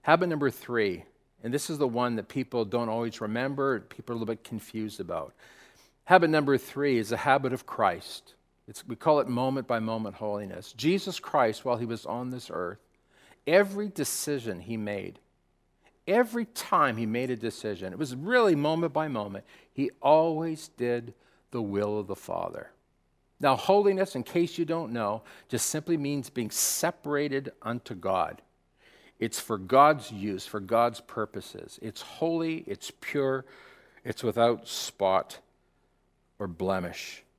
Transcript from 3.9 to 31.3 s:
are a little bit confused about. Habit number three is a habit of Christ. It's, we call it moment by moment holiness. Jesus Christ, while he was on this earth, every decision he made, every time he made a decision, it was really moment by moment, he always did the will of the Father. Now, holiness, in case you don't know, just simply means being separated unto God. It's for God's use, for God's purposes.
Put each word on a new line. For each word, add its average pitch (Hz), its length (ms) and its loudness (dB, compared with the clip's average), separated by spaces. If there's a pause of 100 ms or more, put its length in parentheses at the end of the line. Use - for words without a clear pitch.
are - 20 -4
a 117 60 -4
little 113 120 -4
bit - 120 -8
confused 107 560 -8
about. 82 340 -6 (680)
Habit 170 260 8
number 143 260 4
three 139 420 0
is 104 120 -2
a 117 60 -2
habit 135 360 2
of 127 140 -8
Christ. - 680 -2 (340)
It's, - 180 -16
we 113 100 -8
call 151 240 4
it 127 80 0
moment 131 400 -2
by 120 100 2
moment 110 380 -4
holiness. 104 560 -8
Jesus 175 480 0
Christ, - 440 2
while 120 120 0
he 117 100 -6
was 113 180 -6
on 123 260 -8
this 123 220 -12
earth, 87 280 -6 (680)
every 202 420 4
decision 131 680 -4
he 101 180 -8
made, 101 440 -6 (880)
every 233 380 2
time 143 500 2
he 113 100 -2
made 123 240 0
a 123 60 0
decision, 104 560 -6
it 92 60 -12
was 127 180 -4
really 196 400 4
moment 156 360 0
by 156 140 0
moment, 104 380 -6 (280)
he - 180 -2 (100)
always 160 680 4 (100)
did 120 380 -2 (380)
the 120 100 -2
will 104 380 0
of 95 80 -8
the 98 80 -6
Father. - 560 -6 (680)
Now, 139 160 6
holiness, 196 640 4
in 123 80 -4
case 170 340 0
you 170 60 0
don't 160 280 -4
know, 113 300 -2 (260)
just - 180 -2
simply 160 300 0
means 143 320 -2
being 113 220 -4
separated 143 1000 -2 (100)
unto 117 320 -6
God. 90 480 0 (800)
It's 110 180 -2
for 107 200 -4
God's 131 520 6
use, 98 340 -6
for - 140 -8
God's 113 420 2
purposes. - 800 -10